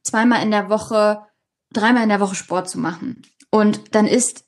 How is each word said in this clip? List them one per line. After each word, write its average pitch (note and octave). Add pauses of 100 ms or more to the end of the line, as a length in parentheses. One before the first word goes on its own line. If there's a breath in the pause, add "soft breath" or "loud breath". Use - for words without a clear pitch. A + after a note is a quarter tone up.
zweimal A3+
in G#3+
der G3+
Woche, G#3+ (500)
dreimal A#3
in A3
der G3+
Woche F#3+
Sport F3+
zu F3+
machen. D#3+ (260)
Und G#3
dann G#3+
ist -